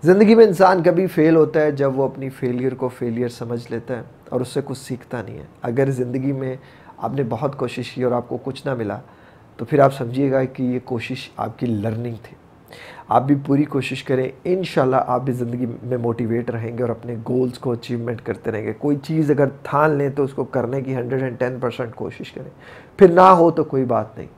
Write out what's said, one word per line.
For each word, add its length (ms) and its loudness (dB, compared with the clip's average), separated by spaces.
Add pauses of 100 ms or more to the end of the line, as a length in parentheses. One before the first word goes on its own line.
ज़िंदगी 320 8
में 100 10
इंसान 380 4
कभी 240 4
फेल 280 4
होता 240 4
है 160 2
जब 200 0
वो 120 0
अपनी 220 -8
फेलियर 440 -2
को 160 -4
फेलियर 400 -4
समझ 300 -8 (120)
लेता 220 -8
है 100 -8 (300)
और 80 -2
उससे 200 -6
कुछ 160 -8
सीखता 440 -10
नहीं 160 -14
है। 100 -18 (160)
अगर 280 0
ज़िंदगी 420 -2
में 240 -6 (420)
आपने 260 -4
बहुत 300 -4
कोशिश 360 -6
की 120 -6
और 100 0
आपको 240 -4
कुछ 280 -10
ना 100 -4
मिला, 240 -6 (600)
तो 60 -8
फिर 160 2
आप 100 6
समझिएगा 540 -2
कि 180 -8
ये 180 -2
कोशिश 480 -8 (100)
आपकी 280 -6
लर्निंग 500 -4
थी। 180 -20 (760)
आप 100 4
भी 160 2
पूरी 280 0
कोशिश 360 -4
करें, 300 -2 (140)
इंशाल्लाह 580 0
आप 180 -2
भी 120 -4
ज़िंदगी 320 -4
में 320 -6
मोटिवेट 540 -4
रहेंगे 320 -6
और 80 -2
अपने 320 -8
गोल्स 340 -2
को 140 -4
अचीवमेंट 500 -6
करते 300 -6
रहेंगे। 240 -6
कोई 220 -2
चीज़ 340 0
अगर 200 2 (140)
ठान 320 2
लें 180 0
तो 80 0
उसको 220 -4
करने 360 -4
की 120 -6
हंड्रेड 300 -4
एंड 160 -6
टेन 200 -4
परसेंट 360 -6
कोशिश 360 -10
करें, 200 -14 (480)
फिर 140 10
ना 160 10
हो 220 8
तो 140 0
कोई 200 -2
बात 320 -2
नहीं 100 -14 (100)